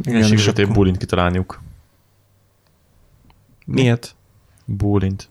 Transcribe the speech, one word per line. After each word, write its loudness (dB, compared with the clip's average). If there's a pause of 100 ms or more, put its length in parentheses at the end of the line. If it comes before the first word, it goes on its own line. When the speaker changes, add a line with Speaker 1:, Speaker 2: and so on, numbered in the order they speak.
Speaker 1:
Igen, -4
Speaker 2:
igen, 4
Speaker 1:
és 4
Speaker 2:
és 4
Speaker 1:
egy 0
Speaker 2:
akkor 0
Speaker 1:
bólint 2
kitalálniuk. -2 (2000)
Speaker 3:
Miért? 0 (500)
Speaker 1:
Bólint -2